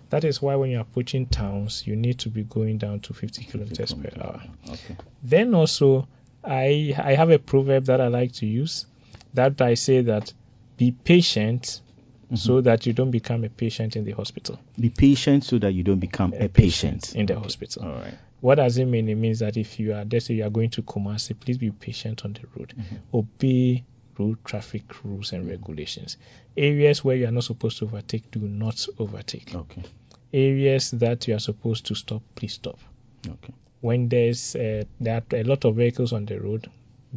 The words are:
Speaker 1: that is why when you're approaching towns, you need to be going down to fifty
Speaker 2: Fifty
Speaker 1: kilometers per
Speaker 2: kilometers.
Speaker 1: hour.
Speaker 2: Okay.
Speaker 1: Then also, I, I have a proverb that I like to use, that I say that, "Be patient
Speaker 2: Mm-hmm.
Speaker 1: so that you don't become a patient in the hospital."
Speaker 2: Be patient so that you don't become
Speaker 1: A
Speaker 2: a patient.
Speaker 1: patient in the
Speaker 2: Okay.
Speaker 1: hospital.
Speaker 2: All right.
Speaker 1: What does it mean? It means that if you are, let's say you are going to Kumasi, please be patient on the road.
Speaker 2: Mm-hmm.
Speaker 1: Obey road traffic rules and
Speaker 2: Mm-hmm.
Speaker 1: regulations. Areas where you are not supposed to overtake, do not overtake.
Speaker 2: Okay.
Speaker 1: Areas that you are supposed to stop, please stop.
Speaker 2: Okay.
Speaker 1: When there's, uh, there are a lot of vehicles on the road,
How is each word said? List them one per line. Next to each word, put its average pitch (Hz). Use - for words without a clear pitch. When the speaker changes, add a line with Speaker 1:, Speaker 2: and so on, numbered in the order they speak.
Speaker 1:
that 151
is 151
why 139
when 135
you're 117
approaching 123
towns, 101
you 107
need 120
to 113
be 110
going 110
down 104
to -
fifty -
Speaker 2:
Fifty -
Speaker 1:
kilometers -
per -
Speaker 2:
kilometers. -
Speaker 1:
hour. 65
Speaker 2:
Okay. -
Speaker 1:
Then 190
also, 139
I, 143
I 139
have 165
a 160
proverb 135
that 127
I 123
like 123
to 113
use, 123
that 135
I 120
say 127
that, 107
"Be 123
patient 123
Speaker 2:
Mm-hmm. 123
Speaker 1:
so 123
that 113
you 117
don't 131
become 113
a 110
patient 110
in 107
the 101
hospital." -
Speaker 2:
Be 117
patient 139
so 120
that 98
you 90
don't 98
become 90
Speaker 1:
A 104
Speaker 2:
a -
patient. 85
Speaker 1:
patient -
in 104
the 98
Speaker 2:
Okay. 107
Speaker 1:
hospital. -
Speaker 2:
All 76
right. 50
Speaker 1:
What 127
does 123
it 131
mean? 113
It 107
means 110
that 107
if 107
you 107
are, 104
let's 117
say 117
you 107
are 107
going 113
to 113
Kumasi, 104
please 127
be 113
patient -
on 104
the -
road. -
Speaker 2:
Mm-hmm. 98
Speaker 1:
Obey 127
road 110
traffic 107
rules 101
and 90
Speaker 2:
Mm-hmm. 82
Speaker 1:
regulations. 82
Areas 147
where 131
you 120
are 113
not 120
supposed -
to 107
overtake, 110
do 110
not 104
overtake. 101
Speaker 2:
Okay. 87
Speaker 1:
Areas 135
that 117
you 110
are 107
supposed -
to 104
stop, -
please -
stop. -
Speaker 2:
Okay. -
Speaker 1:
When 120
there's, 120
uh, 110
there 113
are -
a 113
lot 139
of 110
vehicles 120
on 104
the 101
road, 107